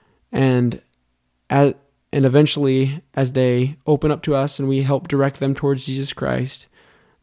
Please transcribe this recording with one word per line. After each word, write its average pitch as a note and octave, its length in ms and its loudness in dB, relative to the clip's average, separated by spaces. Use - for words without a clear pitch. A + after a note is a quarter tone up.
And B2 500 0
at, C#3 300 2
and C3+ 140 2
eventually, C#3 760 2
as C3 180 -2
they B2+ 440 0
open D3+ 240 0
up D3 120 -4
to D3+ 120 0
us C#3 240 -2
and C3+ 100 -2
we C3+ 140 0
help C3+ 260 -2
direct C#3 320 0
them C3+ 140 0
towards C#3 320 -2
Jesus C3+ 260 -6
Christ, C3 540 -4